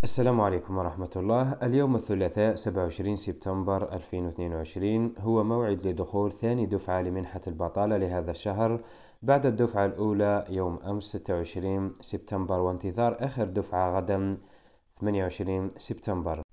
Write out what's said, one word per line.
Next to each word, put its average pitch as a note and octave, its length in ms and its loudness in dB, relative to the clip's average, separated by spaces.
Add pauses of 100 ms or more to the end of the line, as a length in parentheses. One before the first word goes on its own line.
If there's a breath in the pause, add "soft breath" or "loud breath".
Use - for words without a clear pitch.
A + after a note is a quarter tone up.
السلام A#2+ 380 4
عليكم F#2+ 360 2
ورحمة F2 380 -2
الله. A#2+ 380 2
اليوم C3 420 2
الثلاثاء، G#2 600 2
سبعة F#2+ 280 -2
وعشرين F#2+ 320 -2
سبتمبر F#2+ 800 -2
ألفين F2+ 320 -4
واثنين E2+ 280 -4
وعشرين، G2+ 680 0
هو A2 240 2
موعد G#2 440 0
لدخول F#2+ 440 0
ثاني A#2 340 0
دفعة F#2 360 0
لمنحة F#2 460 -4
البطالة F#2 500 0
لهذا F2+ 340 0
الشهر A2 500 0 (400 loud breath)
بعد C#3 240 4
الدفعة A2+ 400 4
الأولى G2+ 640 2
يوم F2+ 360 -2
أمس، G2+ 180 -4
ستة F#2+ 320 -4
وعشرين F#2+ 560 -2 (100)
سبتمبر، F#2+ 580 -4
وانتظار F#2 600 0
آخر B2+ 260 -2
دفعة F#2 520 0
غدًا، G2 400 0 (640 soft breath)
ثمانية G2+ 240 0
وعشرين F#2+ 540 -2
سبتمبر. E2+ 640 -4 (120)